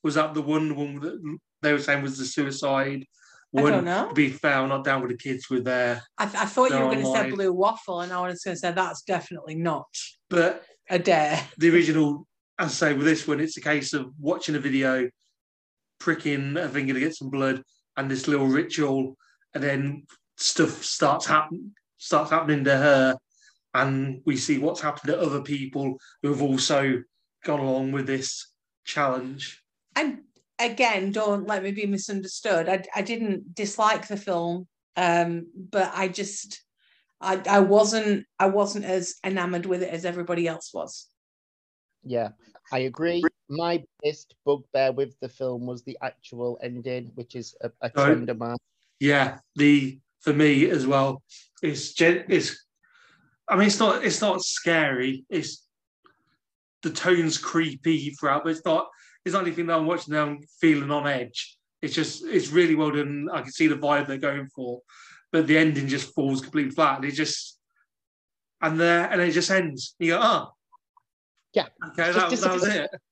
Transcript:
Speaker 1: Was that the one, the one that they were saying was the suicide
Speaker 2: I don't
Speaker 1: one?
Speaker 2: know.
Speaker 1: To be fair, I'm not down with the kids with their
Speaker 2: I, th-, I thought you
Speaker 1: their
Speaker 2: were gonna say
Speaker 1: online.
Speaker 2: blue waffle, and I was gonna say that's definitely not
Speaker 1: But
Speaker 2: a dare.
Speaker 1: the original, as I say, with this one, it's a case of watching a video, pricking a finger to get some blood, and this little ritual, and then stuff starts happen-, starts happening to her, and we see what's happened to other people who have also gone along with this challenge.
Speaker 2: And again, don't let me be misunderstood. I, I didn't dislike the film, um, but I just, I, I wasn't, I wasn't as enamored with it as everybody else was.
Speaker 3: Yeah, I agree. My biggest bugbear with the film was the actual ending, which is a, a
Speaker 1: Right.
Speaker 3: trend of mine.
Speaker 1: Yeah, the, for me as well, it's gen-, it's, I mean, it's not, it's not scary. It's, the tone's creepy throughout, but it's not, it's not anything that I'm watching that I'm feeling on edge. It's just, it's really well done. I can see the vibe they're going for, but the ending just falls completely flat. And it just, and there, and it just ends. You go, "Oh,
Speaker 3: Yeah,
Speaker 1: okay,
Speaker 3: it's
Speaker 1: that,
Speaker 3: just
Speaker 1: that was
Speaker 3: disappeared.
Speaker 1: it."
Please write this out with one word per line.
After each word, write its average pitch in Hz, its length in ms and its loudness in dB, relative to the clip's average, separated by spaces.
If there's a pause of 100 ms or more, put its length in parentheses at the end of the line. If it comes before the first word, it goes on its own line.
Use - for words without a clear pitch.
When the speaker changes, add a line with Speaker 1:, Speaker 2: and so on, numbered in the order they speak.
Speaker 1:
Was 147 120 -2
that 156 180 2
the 151 100 -4
one, 156 260 0
the 147 60 -2
one 143 260 -6
that 156 380 -10 (220)
they 147 120 2
were 143 80 2
saying 143 220 0
was 135 140 -4
the 131 80 -6
suicide 135 800 -2 (520)
Speaker 2:
I 139 60 4
don't 147 100 6
Speaker 1:
one? 139 140 2
Speaker 2:
know. 185 220 0
Speaker 1:
To - 60 -10
be 143 160 4
fair, 139 280 0
I'm 135 100 0
not 135 160 -2
down 135 160 2
with 123 100 -4
the 123 60 -4
kids 127 320 -8
with 127 160 0
their 123 380 0 (160)
Speaker 2:
I, 214 80 0
th-, 202 100 -6
I 208 80 0
thought 233 240 2
you 139 80 2
Speaker 1:
their 135 100 2
Speaker 2:
were 131 60 2
gonna 135 140 0
say 131 40 2 (100)
Speaker 1:
online. - 140 -2
Speaker 2:
blue 190 180 0
waffle, 185 500 0
and 180 100 -8
I 180 80 -4
was 180 240 -6
gonna 175 140 -6
say 175 140 -2
that's 175 300 -2
definitely 160 520 -6
not 160 320 -2 (420)
Speaker 1:
But 175 360 2 (260)
Speaker 2:
a 175 80 2
dare. 156 440 2 (140)
Speaker 1:
the 165 140 6
original, 156 560 4 (320)
as 170 80 0 (160)
I 156 80 4
say, 143 40 2
with 139 120 2
this 160 200 2
one, 147 140 0
it's 156 160 -4
a - 60 -16
case 147 320 -2
of 131 260 -6
watching 160 340 -2
a 143 40 -2
video, 131 500 0 (920)
pricking 143 580 -2
a 165 120 -2
finger 135 260 -2
to 131 60 -2
get 156 160 -2
some 135 140 -10
blood, 135 320 0 (340)
and 135 140 -4
this 131 180 -2
little 139 180 4
ritual, 135 720 0 (380)
and 139 80 -4
then 139 420 -2 (320)
stuff - 480 0
starts 151 420 0
happen-, 160 460 -2 (240)
starts 151 340 0
happening 151 340 2
to 139 120 4
her, 131 400 6 (580)
and 135 500 0
we 143 120 2
see 135 220 0
what's 160 220 0
happened 147 320 -4
to - 80 0
other 143 220 0
people 135 560 -4 (240)
who 143 80 0
have 139 120 0
also 135 600 2 (420)
gone 147 160 0
along 135 320 -2
with 135 140 -4
this 135 460 -6 (320)
challenge. 135 760 -4 (340)
Speaker 2:
And 277 240 -2 (380)
again, 220 540 0
don't 202 340 0
let 202 160 -2
me 196 100 -4
be 208 140 -6
misunderstood. 196 800 -2
I, 185 140 0 (120)
I 202 80 -4
didn't 220 520 -4
dislike 214 540 0
the 202 80 -6
film, 180 500 -4 (300)
um, 170 580 2
but 185 400 -2
I 190 140 -2
just, - 540 -10 (580)
I, 190 280 -2
I 202 120 8
wasn't, 208 680 4 (120)
I 196 80 4
wasn't 202 380 0
as 185 400 -4
enamored 180 420 -2
with 180 160 -2
it - 100 -4
as 170 120 -8
everybody 175 440 -2
else 160 240 -8
was. - 360 -10 (960)
Speaker 3:
Yeah, 117 260 -4 (420)
I 131 80 -2
agree. 160 440 -2 (240)
My 170 340 -2 (200)
biggest 151 320 -6 (100)
bugbear 135 480 0
with 131 280 -4
the 127 80 -10
film 123 380 -6
was 123 160 -10
the 131 200 -14
actual 123 600 -8
ending, 123 520 -8
which 123 200 -14
is 120 260 -12
a, 117 80 -6 (120)
a 120 140 -6
Speaker 1:
Right. - 0 -
Speaker 3:
trend 139 360 2
of 113 80 -6
mine. 117 180 -6 (440)
Speaker 1:
Yeah, 139 380 2 (180)
the, 143 420 4 (220)
for 156 120 0
me 147 380 6
as 131 160 0
well, 135 360 2 (400)
it's 147 300 -4
gen-, 170 360 4
it's, - 360 0 (840)
I 202 80 2
mean, 208 100 6
it's 202 140 2
not, 214 240 2
it's 185 160 0
not 185 220 0
scary. 135 840 -2
It's, - 360 -6 (1160)
the 156 80 -4
tone's 170 480 2
creepy 151 720 -2
throughout, 143 340 -2
but 165 60 -2
it's 160 140 -6
not, 165 220 2 (380)
it's 175 100 -2
not 196 80 2
anything 170 240 -4
that 165 100 0
I'm 156 100 0
watching 160 280 -2
that 151 140 2
I'm 147 100 -8 (220)
feeling 143 320 4
on 143 160 0
edge. 123 500 -6 (240)
It's 139 120 -6
just, - 300 -4
it's 175 260 0
really 160 260 6
well 151 160 2
done. 143 400 -4
I 151 100 -4
can 131 80 -14
see 160 160 0
the 151 80 4
vibe 143 320 0
they're 135 120 -6
going 143 360 -4
for, 123 260 -8 (520)
but 160 160 4
the 156 100 6
ending 143 300 2
just 131 260 -4
falls 135 260 0
completely 143 300 -2
flat. 143 260 2
And 131 100 -8
it 143 60 -4
just, - 460 -6 (1040)
and 160 160 0
there, 170 320 4
and 185 100 2
it 175 120 2
just 170 180 0
ends. 165 480 -2
You 165 140 2
go, 196 100 2
"Oh, 214 280 2 (1000)
Speaker 3:
Yeah, 185 140 0 (240)
Speaker 1:
okay, 170 200 0
Speaker 3:
it's 175 60 0
Speaker 1:
that, 180 140 2
Speaker 3:
just - 140 -2
Speaker 1:
that 185 100 2
was 180 80 0
Speaker 3:
disappeared. 185 300 0
Speaker 1:
it." - 80 -16 (120)